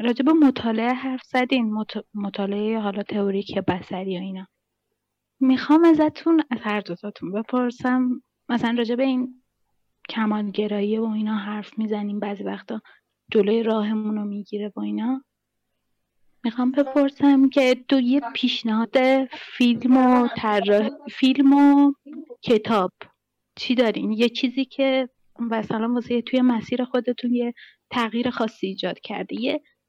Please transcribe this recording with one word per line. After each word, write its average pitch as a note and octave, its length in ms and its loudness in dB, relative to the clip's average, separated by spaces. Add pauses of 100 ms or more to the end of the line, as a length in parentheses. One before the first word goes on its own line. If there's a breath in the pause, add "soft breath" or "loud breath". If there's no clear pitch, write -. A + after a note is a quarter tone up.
راجع A#3+ 240 0
به D4+ 80 4
مطالعه B3 600 2
حرف C4 300 -6
زدین، B3 520 0
مط-، G#3+ 300 -8 (100)
مطالعه G3+ 680 -4
حالا G3+ 220 -4
تئوریک G3+ 540 -4
یا F#3 120 -2
بصری F#3 500 -6
و - 20 -8
اینا. F#3+ 260 -10 (920)
می‌خوام C4 440 4
ازتون، D#4 640 4
از A#3 120 -4
هر G#3 180 -4
دوتاتون F#3 520 -10
بپرسم، B3 880 -2 (260)
مثلاً A#3 300 0
راجع A#3 180 -2
به B3+ 60 0
این B3+ 400 -2 (680)
کمالگرایی G#3 880 -2
و A3+ 60 -2
اینا G#3+ 300 -2
حرف G#3 440 -8
می‌زنیم G#3 420 -4
بعضی G3+ 240 -6
وقتا. G3+ 360 -8 (520 soft breath)
جلوی A3 300 2
راهمون G#3+ 540 -2
رو G#3 80 -4
می‌گیره G#3 520 -8
و G#3 40 -8
اینا، G#3+ 440 -4 (1200)
می‌خوام B3 280 -2
بپرسم C#4 760 4
که B3+ 280 4 (120)
تو C4+ 120 4
یه B3+ 200 2 (140)
پیشنهاد A3+ 600 -2 (600)
فیلم B3 400 4
و B3 400 4
طراح-، G#3 540 2 (200)
فیلم C4+ 420 4
و C#4+ 400 6 (500)
کتاب G#3 500 0 (640)
چی - 180 -4
دارین؟ G#3+ 380 0
یه A3+ 160 2
چیزی B3 360 -2
که C4 440 0 (300)
مثلاً A3+ 560 -2
واسه A#3+ 280 -2
توی B3+ 180 -2
مسیر B3 440 0
خودتون B3 500 -2
یه A#3+ 200 -2 (360 soft breath)
تغییر A#3 400 -2
خاصی - 360 -4
ایجاد F#3+ 320 -6
کرده، G3 420 -10
یه، C#4 220 -4 (260)